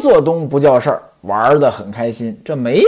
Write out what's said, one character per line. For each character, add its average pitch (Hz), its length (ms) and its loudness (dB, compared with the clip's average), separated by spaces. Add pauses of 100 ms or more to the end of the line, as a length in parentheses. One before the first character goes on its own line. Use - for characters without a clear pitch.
做 247 200 4
东 160 280 -4
不 139 100 -2
叫 139 200 4
事 131 120 -2
儿， 110 120 -4 (200)
玩 110 360 0
得 139 100 2
很 104 220 -8
开 117 220 -6
心； 113 320 -10
这 156 120 -8
没 127 320 0